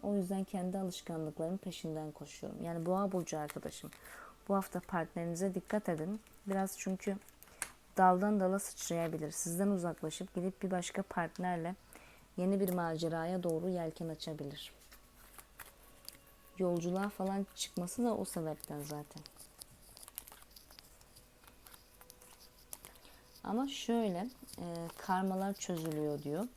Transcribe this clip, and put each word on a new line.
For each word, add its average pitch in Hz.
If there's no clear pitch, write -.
O 202
yüzden 196
kendi 185
alışkanlıklarımın 165
peşinden 156
koşuyorum. -
Yani 170
boğa 190
burcu 165
arkadaşım, 151
bu 196
hafta 190
partnerinize 170
dikkat 208
edin. 175
Biraz 190
çünkü 190
daldan 190
dala 190
sıçrayabilir. 165
Sizden 175
uzaklaşıp 175
gidip 180
bir 190
başka 185
partnerle 175
yeni 190
bir 196
maceraya 165
doğru 170
yelken 165
açabilir. 147
Yolculuğa 180
falan 196
çıkması -
da 233
o -
sebepten 151
zaten. 147
Ama 240
şöyle, 226
e, 175
karmalar 190
çözülüyor 151
diyor. 160